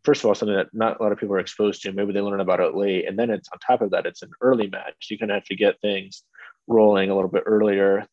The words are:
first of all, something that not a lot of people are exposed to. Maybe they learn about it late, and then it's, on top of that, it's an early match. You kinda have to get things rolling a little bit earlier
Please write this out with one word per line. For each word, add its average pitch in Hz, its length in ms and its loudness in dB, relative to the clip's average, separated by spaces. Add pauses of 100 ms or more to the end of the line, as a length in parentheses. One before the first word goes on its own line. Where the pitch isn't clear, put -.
first 143 200 2
of 113 60 4
all, 101 60 4
something 104 200 -2
that - 180 -2
not 113 260 -2
a 117 40 -2
lot 104 80 2
of 101 80 -4
people 101 160 -4
are 92 40 2
exposed 101 440 -2
to. 98 80 -8
Maybe 101 220 -4
they 101 80 0
learn 101 180 -4
about 92 200 2
it 87 140 2
late, 95 340 0
and 98 120 -8
then 120 100 0
it's, 104 240 -4
on - 60 -18
top 127 220 0
of 98 100 -2
that, 87 160 -2
it's - 160 -12
an - 80 -20 (100)
early 120 260 2
match. - 420 -12
You 104 100 -10
kinda 104 160 -4
have 98 100 -6
to 98 100 -8
get 101 260 0
things 98 420 -6 (420)
rolling 104 440 4
a 98 60 0
little 95 140 0
bit 92 160 0
earlier 101 680 2